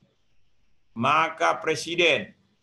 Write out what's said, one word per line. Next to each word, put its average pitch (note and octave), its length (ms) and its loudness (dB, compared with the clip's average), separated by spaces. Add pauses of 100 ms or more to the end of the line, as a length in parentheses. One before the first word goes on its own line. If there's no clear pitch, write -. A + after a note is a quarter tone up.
(960)
Maka D#3 680 0
Presiden D#3+ 720 0 (260)